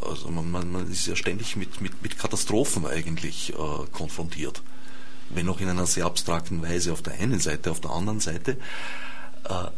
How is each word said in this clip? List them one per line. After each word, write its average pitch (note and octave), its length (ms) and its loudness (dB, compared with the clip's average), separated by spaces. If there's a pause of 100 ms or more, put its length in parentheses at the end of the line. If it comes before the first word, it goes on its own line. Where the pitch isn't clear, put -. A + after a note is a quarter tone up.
also - 220 -2
man, E2 220 0
man, F2 200 0
man F2+ 200 -2
ist F#2 160 -2
ja F2 80 0
ständig G2+ 400 0
mit, - 260 0
mit, F#2+ 220 0
mit - 160 0
Katastrophen G2+ 680 2
eigentlich, D#2+ 680 0
äh, - 20 -2 (360)
konfrontiert. D#2 680 0 (680)
Wenn F2 200 0
auch F2 100 0
in F#2+ 80 0
einer F2+ 200 2
sehr F2 180 2
abstrakten E2+ 560 0
Weise E2+ 320 0
auf D#2+ 80 -2
der - 140 0
einen A2 240 2
Seite, D#2+ 320 0
auf E2 100 0
der D#2+ 100 -2
anderen G2+ 280 0
Seite, G#2 380 0 (920)
äh, F2+ 160 0 (120)